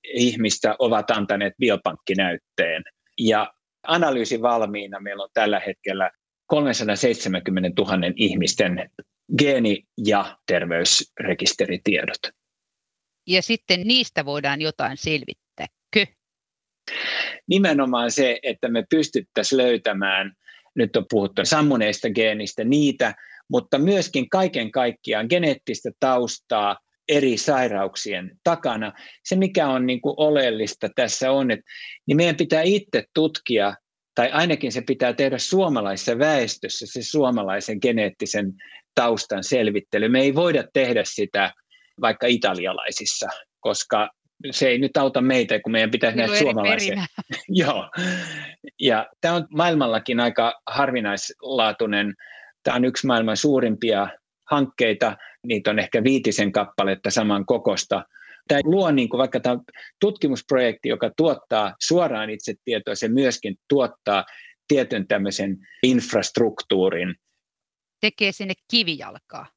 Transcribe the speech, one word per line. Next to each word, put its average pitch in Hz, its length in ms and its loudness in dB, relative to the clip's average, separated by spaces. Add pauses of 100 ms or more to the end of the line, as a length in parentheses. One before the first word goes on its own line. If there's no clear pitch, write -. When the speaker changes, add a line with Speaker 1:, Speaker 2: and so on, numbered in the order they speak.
Speaker 1:
ihmistä 110 760 0
ovat 113 320 2
antaneet 101 480 -2
biopankkinäytteen. 92 1200 -2 (360)
Ja 107 340 2 (340)
analyysi 131 540 0
valmiina 104 580 -2
meillä 101 240 -10
on 98 100 -14
tällä 104 340 2
hetkellä 95 440 -4 (360)
kolmensadanseitsemänkymmenentuhannen 98 1700 0
ihmisten 92 760 0 (480)
geeni- 127 460 2 (220)
ja 101 320 0 (100)
terveysrekisteritiedot. 87 1700 -2 (1080)
Speaker 2:
Ja 180 140 2
sitten 185 460 -2
niistä 233 380 0
voidaan 143 360 -4
jotain 143 360 -4
selvittääkö? - 1080 -4 (1400)
Speaker 1:
Nimenomaan 139 640 2
se, 127 320 0
että 123 260 -4
me 117 200 0
pystyttäisiin 135 680 0
löytämään, 98 760 0 (420)
nyt 117 200 0
on 104 140 2
puhuttu 101 360 0
sammuneista 127 640 2
geenistä, 107 540 -2
niitä, 131 500 2 (360)
mutta 151 280 0
myöskin 160 520 0
kaiken 180 420 0
kaikkiaan 120 580 -2
geneettistä 139 680 -2
taustaa 117 800 0 (300)
eri 139 300 2
sairauksien 101 920 -2 (120)
takana. 110 500 -2 (300)
Se, - 120 -2
mikä 190 320 2
on 127 180 0
niinku 127 320 -2
oleellista 123 760 0
tässä 127 360 0
on, 135 200 2
että, 104 140 -4 (420)
niin 147 100 2
meidän 165 180 4
pitää 160 260 2
itse 190 420 0 (100)
tutkia, 120 600 0 (420)
tai 120 160 2
ainakin 156 400 0
se 127 100 -4
pitää 123 320 0
tehdä 135 240 0
suomalaisessa 117 840 0
väestössä, 127 720 -2
se 123 140 -10
suomalaisen 110 800 0
geneettisen 104 720 -2 (420)
taustan 110 480 0
selvittely. 107 680 0
Me 127 120 4
ei 139 140 2
voida 160 280 2 (100)
tehdä 123 320 2
sitä 98 480 -2 (480)
vaikka 117 260 0
italialaisissa, 98 1000 -2 (300)
koska 107 500 -2 (420)
se 135 160 2
ei 123 100 4
nyt 135 200 0
auta 135 240 2
meitä, 123 380 2
kun 113 120 -6
meidän 110 200 2
pitäisi 117 260 2
Speaker 2:
Niillä 110 160 0
Speaker 1:
näitä 110 260 0
Speaker 2:
on 101 60 0
eri - 140 0
Speaker 1:
suomalaisia. 196 100 -4
Speaker 2:
perimä. 190 160 -4 (440)
Speaker 1:
<laughs> 185 140 2
Joo. 120 260 -2 (880)
Ja 113 300 2 (120)
tää 165 120 0
on 170 160 -2
maailmallakin 135 680 0
aika 117 480 0
harvinaislaatuinen. 110 1500 -2 (500)
Tää 131 120 0
on 123 100 2
yksi 127 220 -2
maailman 113 300 2
suurimpia 113 720 2 (440)
hankkeita. 120 680 0 (260)
Niitä 110 280 -2
on 107 80 0
ehkä 107 240 0
viitisen 113 480 2
kappaletta 98 600 0
saman 104 340 0
kokosta. 101 600 0 (420)
Tää 143 160 2
luo, 170 280 2
niinku, 127 260 2
vaikka 131 220 0
tää 123 120 0
on 123 120 -2 (360)
tutkimusprojekti, 131 880 0
joka 113 280 -2
tuottaa 117 600 0
suoraan 139 500 0
itse 110 240 -8 (120)
tietoa, 107 300 -4
se 113 120 -4
myöskin 117 480 0 (140)
tuottaa 117 560 0 (420)
tietyn 120 400 0
tämmöisen 98 500 -2 (260)
infrastruktuurin. 98 1300 2 (840)
Speaker 2:
Tekee 208 300 0
sinne 190 220 -8 (180)
kivijalkaa. 143 840 -4